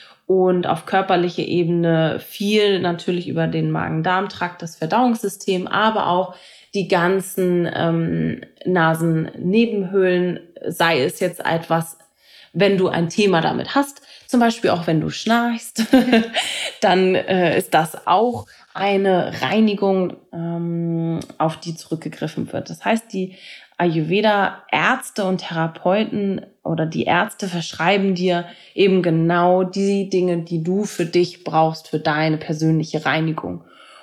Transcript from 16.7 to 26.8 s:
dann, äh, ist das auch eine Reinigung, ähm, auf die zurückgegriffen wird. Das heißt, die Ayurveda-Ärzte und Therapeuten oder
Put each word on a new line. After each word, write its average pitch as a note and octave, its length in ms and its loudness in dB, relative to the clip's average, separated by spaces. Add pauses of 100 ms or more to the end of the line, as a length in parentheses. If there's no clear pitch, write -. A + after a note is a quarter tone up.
dann, F#3 320 4
äh, F3+ 420 2
ist - 160 -2
das D#3+ 340 0
auch G#3+ 400 2 (280)
eine G3 680 0
Reinigung, G3 800 0 (160)
ähm, E3+ 840 -4 (180)
auf D#3+ 200 0
die E3 160 -10
zurückgegriffen D#3+ 800 -8
wird. - 160 -8
Das E3 160 -12
heißt, A3+ 300 -2
die F#3+ 220 -6 (420)
Ayurveda-Ärzte F#3+ 1500 0
und F#3 140 0
Therapeuten F#3 1040 -2 (200)
oder D#3+ 200 -2